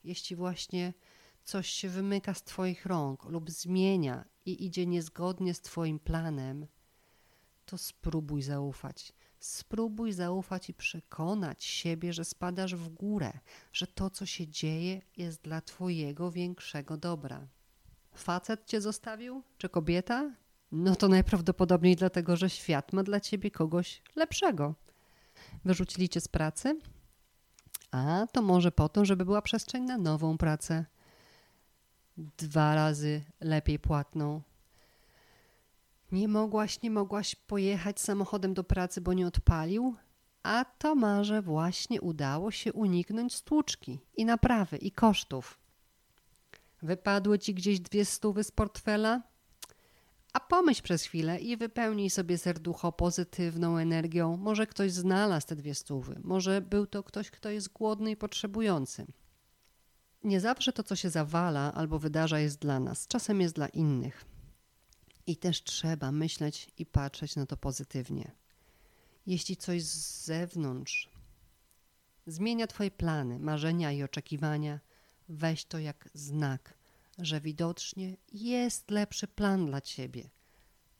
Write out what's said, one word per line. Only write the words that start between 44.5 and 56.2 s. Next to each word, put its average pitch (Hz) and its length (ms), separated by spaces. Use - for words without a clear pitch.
i 190 160
kosztów. - 640
Wypadły 196 560
ci 196 160
gdzieś 185 260
dwie 202 240
stówy 208 400
z - 60
portfela? 214 720
A - 80
pomyśl 349 420
przez 175 200
chwilę 165 380
i 233 160
wypełnij 220 540
sobie 175 280
serducho 170 540
pozytywną 170 840
energią. 165 600
Może 214 300
ktoś 196 260
znalazł 185 540
te 160 100
dwie 143 180
stówy. 135 500